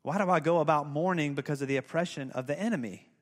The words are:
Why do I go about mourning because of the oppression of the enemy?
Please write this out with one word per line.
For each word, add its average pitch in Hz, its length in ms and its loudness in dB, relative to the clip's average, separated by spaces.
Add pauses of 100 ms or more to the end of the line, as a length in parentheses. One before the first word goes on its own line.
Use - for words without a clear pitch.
Why 143 160 -4
do 196 120 2
I 175 120 4
go 165 180 4
about 151 280 4
mourning 151 460 0
because 139 280 -4
of 135 80 -2
the 135 80 2
oppression 147 540 -4
of 127 160 -6
the 147 120 -2
enemy? 139 500 -4 (120)